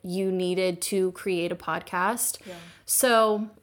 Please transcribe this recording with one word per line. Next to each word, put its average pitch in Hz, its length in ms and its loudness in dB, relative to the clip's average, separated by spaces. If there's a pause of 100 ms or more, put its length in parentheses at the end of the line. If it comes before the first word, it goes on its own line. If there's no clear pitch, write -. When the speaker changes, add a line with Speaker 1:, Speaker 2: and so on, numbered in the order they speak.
Speaker 1:
you 185 280 -2
needed 185 500 0
to 185 320 0
create 175 400 -2
a 175 40 -6
podcast. 180 920 -2
Speaker 2:
Yeah. 180 80 -14 (320)
Speaker 1:
So 220 640 4 (140)